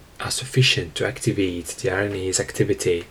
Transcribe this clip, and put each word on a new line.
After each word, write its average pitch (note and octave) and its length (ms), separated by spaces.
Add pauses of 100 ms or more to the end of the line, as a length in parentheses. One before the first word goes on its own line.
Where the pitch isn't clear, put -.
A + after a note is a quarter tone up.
(180)
are - 120
sufficient B2 640
to G2 100
activate F#2+ 600
the - 260
R F#2 80
N G2+ 140
A's F#2 260
activity. F#2+ 720